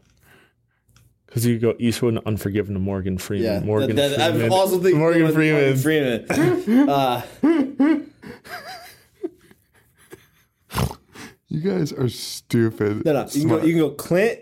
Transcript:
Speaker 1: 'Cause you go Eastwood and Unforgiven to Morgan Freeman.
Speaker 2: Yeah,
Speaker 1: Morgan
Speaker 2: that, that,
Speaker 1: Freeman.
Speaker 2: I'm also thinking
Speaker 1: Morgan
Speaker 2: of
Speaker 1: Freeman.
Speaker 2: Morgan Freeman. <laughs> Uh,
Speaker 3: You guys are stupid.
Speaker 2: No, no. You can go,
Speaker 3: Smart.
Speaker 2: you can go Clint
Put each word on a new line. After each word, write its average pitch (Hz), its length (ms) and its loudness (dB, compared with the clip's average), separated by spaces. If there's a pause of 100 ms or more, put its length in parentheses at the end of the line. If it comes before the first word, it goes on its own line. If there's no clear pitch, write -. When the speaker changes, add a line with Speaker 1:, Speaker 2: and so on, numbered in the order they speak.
(1300)
Speaker 1:
'Cause 117 180 -4
you 117 140 2
go 113 200 0
Eastwood 117 360 0
and - 100 -6
Unforgiven 101 500 -4
to 95 40 -4
Morgan 95 380 -4
Freeman. 104 280 -4
Speaker 2:
Yeah, 104 140 -2
Speaker 1:
Morgan 107 380 -2
Speaker 2:
that, 143 200 0
that, 165 140 2
Speaker 1:
Freeman. 117 160 0
Speaker 2:
I'm 113 60 2
also 190 260 2
thinking 175 200 4
Speaker 1:
Morgan 165 260 4
Speaker 2:
of 160 80 2
Speaker 1:
Freeman. 147 440 2
Speaker 2:
Morgan 156 840 0
Freeman. 254 260 4
<laughs> - 0 -
Uh, 127 320 2 (4000)
Speaker 3:
You 156 140 -6
guys 175 320 -2
are 127 160 -2
stupid. 110 960 -2
Speaker 2:
No, 156 80 2
no. 123 180 -2
You 143 100 -2
can 160 80 0
go, 160 60 4
Speaker 3:
Smart. 160 100 -2
Speaker 2:
you 165 80 4
can 165 80 2
go 151 100 2
Clint 190 500 -2